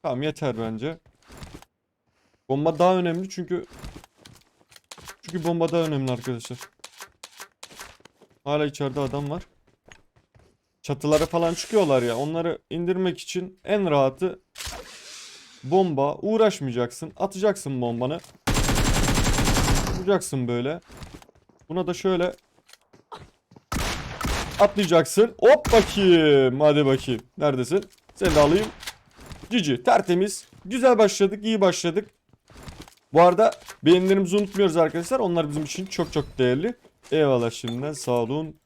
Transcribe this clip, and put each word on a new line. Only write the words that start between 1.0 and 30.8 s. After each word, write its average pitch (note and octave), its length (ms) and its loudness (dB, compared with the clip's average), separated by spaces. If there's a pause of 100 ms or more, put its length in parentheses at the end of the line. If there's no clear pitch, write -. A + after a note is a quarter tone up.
Bomba D3 300 -2
daha F#3 180 4
önemli F3 320 -4
çünkü. F3+ 360 -8 (1600)
Çünkü E3 220 -8
bomba E3 280 -2
daha E3+ 100 0
önemli C#3 300 -2
arkadaşlar. A#2+ 480 -8 (1800)
Hala D3 220 -2
içeride C#3+ 340 -6
adam C#3 300 -4
var. E3 140 -10 (1400)
Çatılara D3 440 0
falan E3+ 280 -2
çıkıyorlar E3 480 2
ya. A#2 160 -2
Onları E3 420 -4 (100)
indirmek F3+ 500 -4
için F#3 440 -10
en G3 280 0
rahatı C#3 480 0 (1200)
bomba. D3 520 0
Uğraşmayacaksın. D#3 1000 -2
Atacaksın F#3 640 -4
bombanı. B2 380 -4 (1800)
Vuracaksın F3 480 -2
böyle. B2 340 -4 (880)
Buna E3+ 180 -4
da F3 60 -4
şöyle F3+ 400 -2 (2250)
atlayacaksın. G3+ 800 2
Hop D4 340 6
bakayım. D#3 880 6
Hadi D3+ 240 4
bakayım. C3+ 360 0 (160)
Neredesin? C#3+ 480 0 (300)
Seni E3+ 200 0
de D3+ 40 6
alayım. E3 260 4 (840)
G A#3 100 0
G. C3+ 240 -2
Tertemiz. G3 640 0 (180)
Güzel A#3+ 320 4